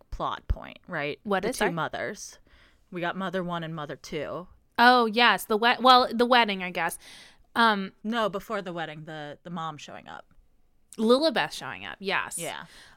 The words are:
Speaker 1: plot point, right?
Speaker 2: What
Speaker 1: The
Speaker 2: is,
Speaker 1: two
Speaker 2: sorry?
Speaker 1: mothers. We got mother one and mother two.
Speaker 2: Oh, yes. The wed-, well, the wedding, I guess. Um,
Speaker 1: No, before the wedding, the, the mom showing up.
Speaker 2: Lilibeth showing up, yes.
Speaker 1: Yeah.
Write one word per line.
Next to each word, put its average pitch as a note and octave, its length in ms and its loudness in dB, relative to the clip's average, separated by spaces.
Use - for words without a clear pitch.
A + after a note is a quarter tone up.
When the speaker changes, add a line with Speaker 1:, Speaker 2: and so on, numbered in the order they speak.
Speaker 1:
plot - 380 -6
point, - 380 -4
right? D3 380 -6
Speaker 2:
What F#3+ 180 0
Speaker 1:
The G#3 80 -2
Speaker 2:
is, C4 60 -6
Speaker 1:
two - 20 -10
Speaker 2:
sorry? G3 140 2
Speaker 1:
mothers. D#3 680 -6
We F3+ 80 -8
got E3+ 160 -4
mother F#3 260 -4
one F3 220 -6
and D#3+ 100 -10
mother D3 220 -10
two. D3 500 -10
Speaker 2:
Oh, A#3+ 280 8
yes. A3 380 4
The A3 120 0
wed-, A#3 260 2
well, B3+ 300 8
the A#3 140 2
wedding, A3+ 360 4
I F3+ 80 -6
guess. F3 280 -4
Um, G#3+ 360 2
Speaker 1:
No, A3 240 -2
before G3+ 340 -6
the F3+ 100 -10
wedding, D#3 320 -10
the, D3+ 380 -12
the F3 80 -16
mom D#3+ 260 -8
showing - 320 -18
up. - 180 -16
Speaker 2:
Lilibeth A3+ 540 2
showing A2+ 340 -12
up, D#2 140 -12
yes. F3+ 380 -4
Speaker 1:
Yeah. B2+ 260 -10